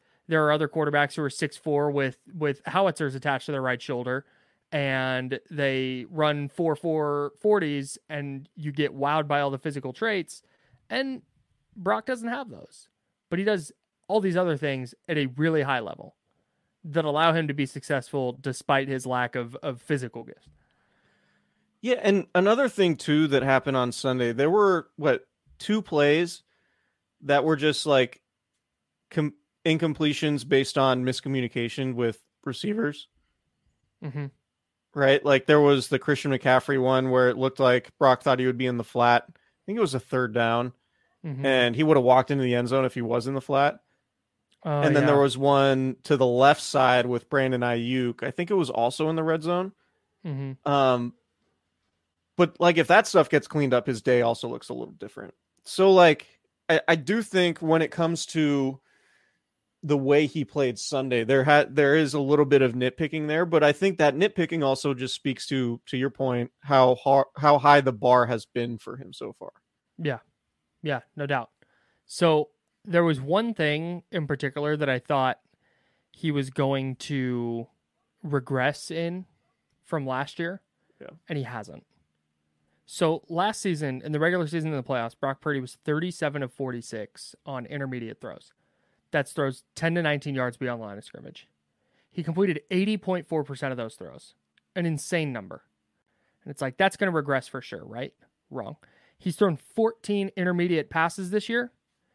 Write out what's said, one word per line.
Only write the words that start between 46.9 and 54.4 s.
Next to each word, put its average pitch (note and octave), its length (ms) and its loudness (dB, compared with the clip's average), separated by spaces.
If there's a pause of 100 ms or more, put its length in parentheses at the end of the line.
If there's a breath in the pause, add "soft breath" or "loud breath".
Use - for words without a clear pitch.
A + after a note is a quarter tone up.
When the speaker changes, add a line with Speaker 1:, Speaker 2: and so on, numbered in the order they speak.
Speaker 2:
with B2 240 -6
Brandon C3 300 0
Ayuk. A#2+ 640 -2
I C3+ 80 -6
think F3 180 -6
it G#3 40 0
was E3 160 0
also B2+ 400 -2
in D#3+ 60 -2
the D#3+ 60 -2
red D#3+ 220 -2
zone. F3+ 260 -2 (560)
Speaker 1:
Mm-hmm. C3+ 420 -8
Speaker 2:
Um, C3 440 2 (1200)
but, E3+ 240 2
like, F3 180 4
if D#3 80 2
that F#3+ 220 6
stuff E3 200 4
gets C#3+ 200 0
cleaned C#3+ 260 0
up, B2 120 0
his A#2 140 -4
day B2 220 2
also A#2 260 -2